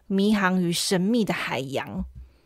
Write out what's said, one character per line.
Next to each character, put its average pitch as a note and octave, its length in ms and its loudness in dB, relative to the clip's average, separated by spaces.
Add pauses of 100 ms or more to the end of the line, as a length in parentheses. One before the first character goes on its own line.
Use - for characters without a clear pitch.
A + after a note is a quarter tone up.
迷 G3+ 300 2
航 F#3 260 2
于 E3+ 100 2
神 F3 300 0
秘 G#3+ 240 2
的 C#3+ 80 -2
海 - 240 -6
洋。 C3+ 480 -6 (400)